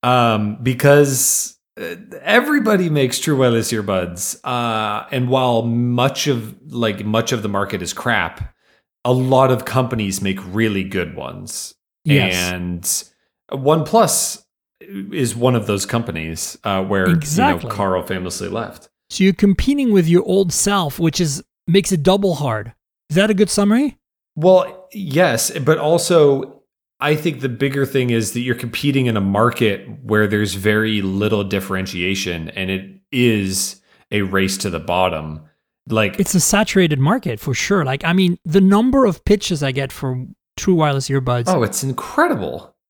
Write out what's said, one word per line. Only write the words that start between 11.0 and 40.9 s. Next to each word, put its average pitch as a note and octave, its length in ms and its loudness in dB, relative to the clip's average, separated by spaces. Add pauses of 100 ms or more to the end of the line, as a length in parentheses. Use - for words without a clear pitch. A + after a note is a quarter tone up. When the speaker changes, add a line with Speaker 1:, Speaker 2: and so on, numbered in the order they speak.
Speaker 1:
ones. - 600 -12 (280)
Speaker 2:
Yes. F#2+ 320 2
Speaker 1:
And F2+ 480 -4 (680)
OnePlus D3+ 920 2 (380)
is G#2 540 -6
one B2 200 2
of G#2 120 -2
those G2+ 180 -2
companies, E2 800 -6
uh, F#2+ 200 -2
where, G2 240 0
you F2 60 4
know, E2+ 40 2
Speaker 2:
Exactly. E3 520 0
Speaker 1:
Carl F#2+ 340 -2
famously F#2 460 -8
left. - 400 -10 (200)
Speaker 2:
So - 140 -2
you're F#3+ 100 4
competing B3+ 600 2
with F3 140 4
your E3+ 160 4
old F#3 280 0
self, F#3+ 480 -2
which E3 220 0
is, D3+ 220 -4 (240)
makes F3+ 240 2
it D#3+ 120 0
double F#3 320 2
hard. A2+ 380 -4 (360)
Is D3+ 60 -4
that G3+ 140 4
a G#3+ 40 2
good F#3+ 160 2
summary? A3 480 2 (380)
Speaker 1:
Well, F3+ 580 4
yes, D#3+ 560 0 (100)
but D3+ 180 2
also D3+ 840 2 (380)
I D3+ 160 2
think D3+ 260 -4
the C3 80 -4
bigger C3+ 360 -2
thing B2+ 240 0
is A2+ 240 0
that A#2+ 80 -4
you're B2 140 -2
competing C3 500 -2
in A#2 120 0
a G2+ 40 0
market G2+ 680 0 (160)
where G#2+ 240 2
there's G#2 280 0
very G#2+ 460 0
little G2+ 420 -2
differentiation, F#2 1040 -4
and F#2+ 200 -8
it F#2+ 300 -8 (120)
is G#2+ 680 0 (300)
a G#2 120 0
race F#2+ 360 0
to G#2 100 -4
the E2+ 100 -6
bottom. D#2+ 600 -2 (480)
Like, A2 300 0
Speaker 2:
It's - 160 -2
a F3 40 4
saturated F#3 600 2
market D3+ 400 0
for C#3 140 -4
sure. F#3 320 -2
Like, C3+ 180 -4
I E3 100 0
mean, F3+ 320 2
the F3 160 4
number A#3+ 440 4
of F#3 200 -2
pitches F#3 380 0
I C3+ 80 -2
get C3+ 200 -4
for B2+ 340 -6 (320)
true F#3+ 180 2
wireless C#3+ 340 2